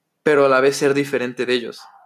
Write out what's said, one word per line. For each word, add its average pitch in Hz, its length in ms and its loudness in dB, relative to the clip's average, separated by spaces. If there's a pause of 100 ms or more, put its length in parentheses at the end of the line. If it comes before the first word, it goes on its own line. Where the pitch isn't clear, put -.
(240)
pero 143 240 4
a - 20 4
la 131 100 4
vez 139 160 2
ser 139 200 0
diferente 127 500 -4
de 123 80 -2
ellos. 117 280 -6 (240)